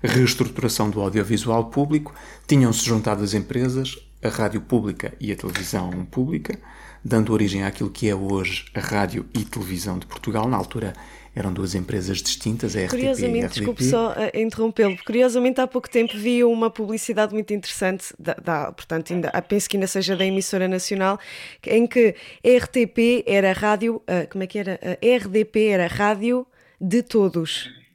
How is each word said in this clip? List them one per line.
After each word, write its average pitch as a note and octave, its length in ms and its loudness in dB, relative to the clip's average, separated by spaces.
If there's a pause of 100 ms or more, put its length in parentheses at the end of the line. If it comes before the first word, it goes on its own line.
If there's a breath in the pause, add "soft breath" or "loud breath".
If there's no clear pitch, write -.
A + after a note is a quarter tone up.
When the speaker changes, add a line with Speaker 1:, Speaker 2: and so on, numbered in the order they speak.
Speaker 1:
reestruturação A#2 840 2
do G#2 120 -2
audiovisual G#2+ 640 0
público, D3 500 -2 (320 loud breath)
tinham-se B2+ 380 4
juntado A2 400 0
as G2+ 100 -2
empresas, B2+ 640 -2 (240)
a A2+ 60 0
rádio G#2+ 320 -2
pública - 600 -2
e G2+ 120 -4
a F#2 40 -4
televisão F2+ 680 -4
pública, - 520 -4 (480 loud breath)
dando A2+ 280 2
origem G2 320 2
àquilo G2 260 -4
que - 180 -2
é G2+ 60 2
hoje F#2+ 600 -2
a G2+ 60 -4
Rádio G2+ 540 -2
e G#2+ 100 -2
Televisão F#2 540 -6
de - 80 -10
Portugal. A2 420 -4
Na B2+ 80 0
altura G2+ 360 -6 (420 loud breath)
eram F#2+ 180 -4
duas F#2+ 240 -4
empresas F#2 420 -4
distintas, A2 560 -4
a G2 60 -2
R - 80 0
T B3+ 80 -2
P B3 60 -2
e C4 40 0
a C4+ 60 2
Speaker 2:
Curiosamente, A#3+ 260 0
Speaker 1:
R A#3+ 40 0
D A#3+ 60 -4
P. - 60 -10
Speaker 2:
desculpe A#3 300 -2
só, A#3 320 2
eh, G#3+ 260 -2
interrompê-lo, A3 540 0 (100)
curiosamente B3 540 4
há B3+ 80 2
pouco B3+ 200 -4
tempo A3+ 280 0
vi A#3+ 260 2
uma A3+ 260 4
publicidade G#3+ 640 -2
muito G#3 220 -4
interessante, F#3+ 520 -4 (120)
da, D#3+ 160 -4
da, D3+ 380 -4
portanto, E3 400 -6
ainda, E3+ 180 -2 (120)
penso - 280 -2
que G3+ 60 -2
ainda F#3+ 100 0
seja F#3+ 300 -2
da F#3+ 100 0
emissora F#3+ 400 0
nacional, F#3+ 500 0 (480 loud breath)
em A#3 220 4
que A#3 300 4 (280 loud breath)
a - 40 6
R B3 180 6
T A#3+ 220 2
P A#3 360 2
era G3 280 4
rádio, G#3+ 560 0
eh, F3+ 180 0
como G3 160 -6
é F#3 60 -6
que G#3 100 -6
era? F#3+ 240 -6
A F3+ 240 -2
R A#3 220 4
D G#3+ 160 2
P G#3+ 240 2
era F#3 180 4
rádio G#3+ 580 0 (360 soft breath)
de G#3 240 2
todos. F3 640 0 (260)